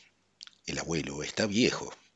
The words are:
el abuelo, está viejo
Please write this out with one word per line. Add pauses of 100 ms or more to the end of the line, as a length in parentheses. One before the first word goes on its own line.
(680)
el
abuelo,
está
viejo (240)